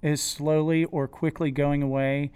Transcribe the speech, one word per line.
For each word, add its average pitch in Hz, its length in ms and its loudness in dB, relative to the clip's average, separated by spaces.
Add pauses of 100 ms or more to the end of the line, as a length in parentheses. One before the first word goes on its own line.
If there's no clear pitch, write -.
is 147 200 0
slowly 156 640 0
or 139 220 -2
quickly 156 420 -2
going 143 320 2
away 139 540 0